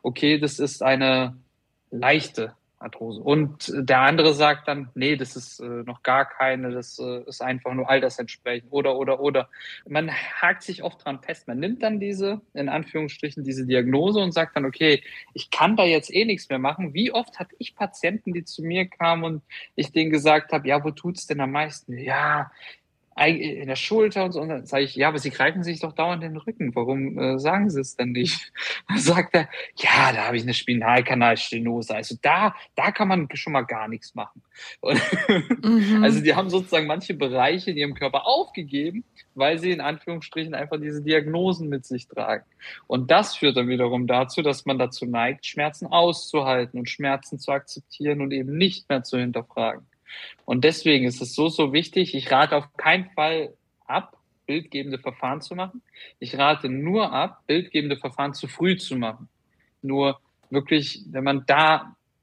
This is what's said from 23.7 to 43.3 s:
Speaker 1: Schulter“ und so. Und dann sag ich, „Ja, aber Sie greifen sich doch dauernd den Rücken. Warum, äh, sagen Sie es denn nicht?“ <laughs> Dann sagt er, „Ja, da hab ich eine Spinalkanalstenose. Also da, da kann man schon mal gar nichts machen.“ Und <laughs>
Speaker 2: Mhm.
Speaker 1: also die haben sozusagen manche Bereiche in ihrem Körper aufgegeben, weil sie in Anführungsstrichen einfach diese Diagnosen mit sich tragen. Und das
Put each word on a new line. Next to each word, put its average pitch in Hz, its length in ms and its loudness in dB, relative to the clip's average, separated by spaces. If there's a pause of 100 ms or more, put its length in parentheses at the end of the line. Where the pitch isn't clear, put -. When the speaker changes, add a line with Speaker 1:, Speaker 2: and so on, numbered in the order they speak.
Speaker 1:
Schulter“ 208 500 2
und 180 60 -2
so. 165 100 -4
Und 160 80 -6
dann 135 160 -6
sag 139 160 0
ich, 135 140 -2
„Ja, 143 140 4
aber 151 100 -2
Sie 139 120 -6
greifen 160 320 0
sich 165 160 -6
doch 156 140 -6
dauernd 165 300 -2
den 160 140 -8
Rücken. 151 380 -6
Warum, 135 420 -2
äh, 131 220 0
sagen 190 300 2
Sie 143 120 -2
es 131 140 -8
denn 123 160 -2
nicht?“ 123 400 -2 (180)
<laughs> - 180 -10
Dann 208 120 0
sagt 170 340 2
er, 160 160 4 (280)
„Ja, - 360 4
da 110 140 -2
hab 120 60 -2
ich 117 100 -2
eine 123 100 -2
Spinalkanalstenose. 117 1400 2
Also 110 260 -6
da, 185 340 2 (200)
da 170 160 0
kann 202 160 0
man 180 260 2
schon 151 200 -6
mal 131 120 2
gar 110 220 -6
nichts - 280 -12
machen.“ - 280 -12 (380)
Und - 260 2
<laughs> - 40 -2 (480)
Speaker 2:
Mhm. 214 440 4
Speaker 1:
also 151 180 6
die 151 140 4
haben 190 140 0
sozusagen 175 380 0
manche 165 260 -4
Bereiche 143 580 0
in 156 60 -4
ihrem 143 180 -2
Körper 139 320 -2
aufgegeben, 180 760 -2 (300)
weil 147 240 2
sie 175 140 -2
in 165 100 -4
Anführungsstrichen 160 720 -6
einfach 147 260 -6
diese 151 220 -8
Diagnosen 156 680 0
mit 139 180 -6
sich 123 220 -8
tragen. 110 380 -4 (400)
Und 127 260 0
das 202 240 4